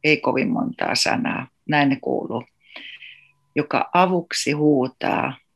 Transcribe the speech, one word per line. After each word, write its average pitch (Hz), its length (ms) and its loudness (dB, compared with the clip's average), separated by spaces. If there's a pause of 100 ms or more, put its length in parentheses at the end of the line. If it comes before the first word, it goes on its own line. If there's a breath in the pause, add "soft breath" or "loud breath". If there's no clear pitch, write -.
Ei 151 140 4
kovin 131 320 0
montaa - 460 -2
sanaa. - 520 -2 (220)
Näin 147 200 4
ne 135 120 0
kuuluu. - 420 -4 (1120 loud breath)
"Joka - 380 0
avuksi 180 580 2
huutaa 147 880 0 (180)